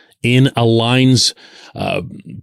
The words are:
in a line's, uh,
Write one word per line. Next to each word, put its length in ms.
in 320
a 100
line's, 680
uh, 280